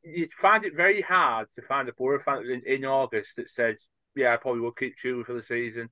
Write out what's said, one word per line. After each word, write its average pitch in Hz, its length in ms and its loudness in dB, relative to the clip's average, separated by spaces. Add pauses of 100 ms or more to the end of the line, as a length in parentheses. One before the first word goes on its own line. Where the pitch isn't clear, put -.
you 165 240 -4 (140)
find 214 240 6
it 156 100 -6
very 190 260 4
hard 135 540 2
to 120 60 -14
find 135 260 -2
a 117 60 -8
Borough 139 300 0
fan 135 220 -2
in, 123 200 -4
in 135 200 -2
August 131 520 0
that - 120 -10
said, 117 280 0 (380)
"Yeah, 127 180 4
I 117 40 0
probably 120 240 -2
will 120 120 -4
keep 131 240 -6
Chuba 123 280 -4
for 123 80 -10
the 117 100 -8
season" 117 480 -6